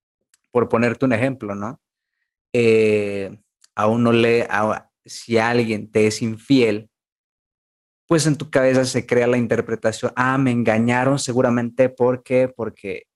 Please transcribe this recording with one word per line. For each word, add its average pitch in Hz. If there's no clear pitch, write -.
por 117
ponerte 117
un 131
ejemplo, 110
¿no? 104
Eh, 107
a 104
uno 117
le, 117
a, 107
si -
alguien 110
te 107
es 107
infiel, 110
pues 160
en 147
tu 151
cabeza 131
se 127
crea 120
la 123
interpretación, 113
"Ah, 131
me 135
engañaron 120
seguramente 120
porque, 127
porque, 104